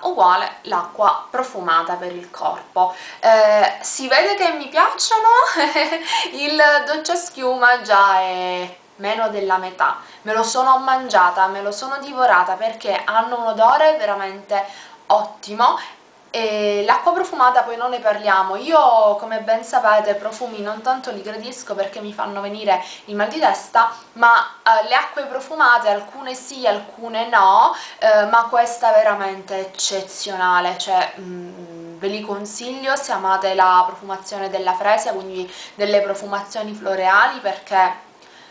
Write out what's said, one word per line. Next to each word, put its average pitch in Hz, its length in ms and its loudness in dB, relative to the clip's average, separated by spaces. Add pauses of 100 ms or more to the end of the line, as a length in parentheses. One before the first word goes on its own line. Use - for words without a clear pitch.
uguale 202 580 2
l'acqua 185 680 -2
profumata 175 680 -2
per 180 200 -10
il 175 160 -16
corpo. 180 640 -4 (240)
Eh, 214 640 4
si - 260 -6
vede 359 280 2
che 349 180 0
mi 285 160 -10
piacciono, 440 580 2 (560)
<laughs> 320 480 -4
il 294 300 -2 (240)
doccia 311 300 -4
schiuma 254 680 0
già 196 400 4
è 180 560 -6 (200)
meno 220 320 -2
della 196 280 -2
metà, 180 400 -2 (260)
me 214 100 -4
lo 226 100 0
sono 262 360 2
mangiata, 208 680 2
me 202 140 -6
lo 202 100 -4
sono 262 280 -8
divorata 240 540 2
perché 220 500 -4
hanno 226 360 -2
un 226 80 -4
odore 269 500 4
veramente 196 640 -4 (440)
ottimo. - 720 0 (500)
E 208 560 -2
l'acqua 285 280 2
profumata 269 500 2
poi 233 140 -6
non 233 120 -4
ne 240 100 -6
parliamo, 202 580 0
io 247 580 4
come 220 240 -6
ben 226 240 -2
sapete 214 500 2
profumi 220 460 -8
non 214 220 -8
tanto 254 280 -4
li 202 120 -10
gradisco 214 520 -12
perché 196 280 -6
mi 208 120 -12
fanno 208 280 -8
venire 202 420 -2 (220)
il 208 100 -10
mal 208 140 -2
di 320 100 -8
testa, 233 520 2 (220)
ma, 233 480 4
eh, 226 280 2
le 240 40 2
acque 285 300 -2
profumate 247 680 0
alcune 254 460 -6
sì, 254 320 -6
alcune 226 600 -6
no, 226 460 6 (260)
eh, 208 260 4
ma 226 240 4
questa 240 420 2
è 214 60 6
veramente 196 600 0
eccezionale, 185 1200 -2
cioè, 185 400 0
mm, 175 800 -16
ve 190 120 -8
li 214 120 -8
consiglio 240 760 -6
se 277 160 -4
amate 190 420 0
la 185 320 6
profumazione 196 600 -10
della 185 240 -2
fresia, 208 400 0
quindi 190 380 -10 (240)
delle 202 260 0
profumazioni 202 720 -6
floreali, 202 640 2
perché 190 680 -2 (460)